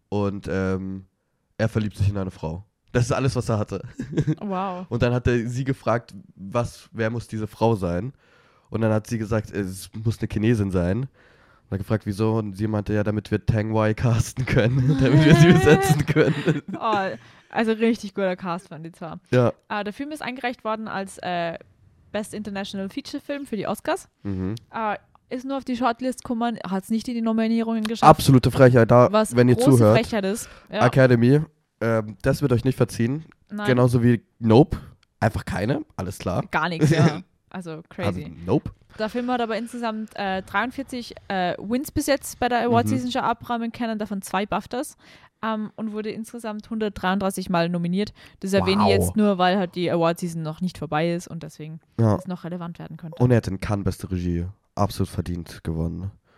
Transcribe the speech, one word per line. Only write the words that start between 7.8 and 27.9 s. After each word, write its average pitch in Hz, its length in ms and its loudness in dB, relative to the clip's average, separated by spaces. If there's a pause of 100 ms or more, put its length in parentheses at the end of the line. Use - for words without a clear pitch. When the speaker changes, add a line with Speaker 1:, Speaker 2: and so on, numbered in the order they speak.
Speaker 1:
Und 107 120 -6
dann 110 100 2
hat 107 160 -2
sie 117 100 -4
gesagt, 110 340 -4
es 95 380 -8 (140)
muss 113 160 -2
eine - 120 -6
Chinesin 104 400 2
sein. 90 320 0
Und - 680 -20
er 101 80 -4
gefragt, 107 260 -4
wieso? 110 300 -2
Und 107 200 -4
sie 104 120 -4
meinte, 107 260 -4
ja, 107 100 0
damit 104 280 -4
wir 104 140 -2
Tang 110 280 0
Wei 110 200 2
casten 117 520 -2
können, 131 520 2
<laughs> 135 40 -2
damit 139 240 6
wir 151 100 10
sie 170 180 10
besetzen 151 520 6
können. 147 640 2
Speaker 2:
<laughs> 190 120 -8
Oh, 202 300 -2 (400)
also 226 240 -2
richtig 220 420 0
guter 190 200 0
Cast 180 340 -8
von 156 140 -16
die 165 80 -14
zwei. 165 220 -14 (180)
Speaker 1:
Ja. 123 220 4 (160)
Speaker 2:
Äh, 208 140 -4
der 202 100 -8
Film 285 180 -10
ist 311 100 -12
eingereicht 247 420 -8
worden 220 240 -6
als, 196 320 -10
äh, 170 380 -6 (540)
Best 208 240 -8
International 196 540 -10
Feature 285 320 -10
Film 285 260 -8
für - 100 -6
die 185 100 -6
Oscars. 302 400 -4 (160)
Speaker 1:
Mhm. 95 300 -4 (180)
Speaker 2:
Äh, 214 260 -4 (320)
ist 254 160 -8
nur 269 120 -6
auf 262 80 -8
die 254 100 -4
Shortlist 254 480 -2
gekommen, 233 440 -4
hat's 185 220 -4
nicht 220 180 -2
in 247 80 -6
die 233 60 -4
Nominierungen 226 600 0
geschafft. 220 260 4